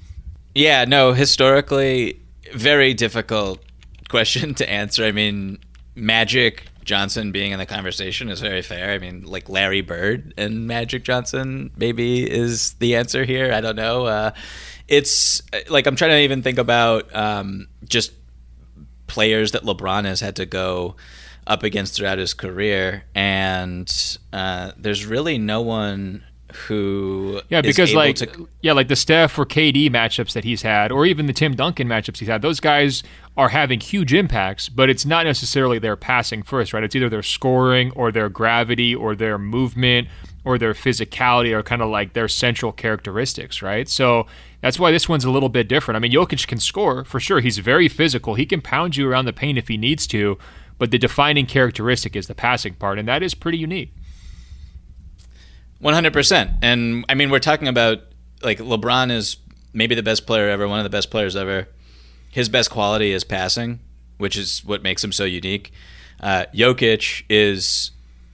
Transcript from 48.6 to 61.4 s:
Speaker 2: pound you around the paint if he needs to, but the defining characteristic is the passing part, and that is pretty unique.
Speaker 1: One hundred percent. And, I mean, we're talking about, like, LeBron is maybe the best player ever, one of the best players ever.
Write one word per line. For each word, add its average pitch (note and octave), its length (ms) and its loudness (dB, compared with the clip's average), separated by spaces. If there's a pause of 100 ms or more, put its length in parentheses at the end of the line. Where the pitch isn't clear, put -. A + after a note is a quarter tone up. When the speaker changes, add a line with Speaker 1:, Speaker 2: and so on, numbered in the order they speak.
Speaker 2:
pound E3 380 -2
you C#3 100 0
around B2+ 160 2
the A#2+ 80 -2
paint C#3 240 -2
if A#2 120 -4
he A2 100 -4
needs C3 300 0
to, G#2 300 0 (400)
but A#2 140 -2
the B2 60 4
defining C#3+ 460 2
characteristic A#2+ 720 0
is G2 140 -8
the - 60 -12
passing B2 400 -2
part, G2+ 260 -4
and A2 80 -4
that D3 140 0
is F#3 120 -4
pretty E3+ 240 -4
unique. D#3+ 340 -6 (1900)
Speaker 1:
One D3+ 140 4
hundred D#3+ 180 4
percent. C#3+ 380 4 (120)
And, A#2 460 0
I C3+ 60 2
mean, C#3 160 2
we're C#3 100 4
talking D3+ 280 0
about, A#2 340 2 (400)
like, G#2+ 160 0
LeBron A#2+ 520 0
is A2+ 260 -2 (360)
maybe A2+ 220 0
the A2+ 80 0
best A2 240 0
player G#2+ 220 2
ever, G2+ 180 0
one G2+ 140 -2
of G#2 40 -2
the G2 60 -6
best G2+ 200 -2
players G2 260 -2
ever. F#2+ 320 -2 (640)